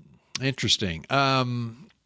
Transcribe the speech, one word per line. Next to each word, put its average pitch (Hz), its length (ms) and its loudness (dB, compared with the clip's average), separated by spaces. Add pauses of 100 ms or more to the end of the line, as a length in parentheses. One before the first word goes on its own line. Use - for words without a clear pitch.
(420)
Interesting. 104 680 0
Um, 123 760 0 (180)